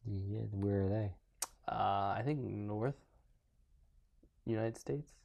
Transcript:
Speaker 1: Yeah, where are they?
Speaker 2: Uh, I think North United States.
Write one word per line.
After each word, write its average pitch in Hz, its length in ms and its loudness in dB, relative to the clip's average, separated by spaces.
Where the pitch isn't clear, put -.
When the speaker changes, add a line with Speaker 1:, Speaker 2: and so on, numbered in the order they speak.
Speaker 1:
Yeah, 101 340 -2
where 101 360 2
are - 20 2
they? 101 240 2
Speaker 2:
Uh, 98 500 2
I 110 60 -2
think 143 160 0
North 104 560 -2
United 113 320 0
States. 143 340 -6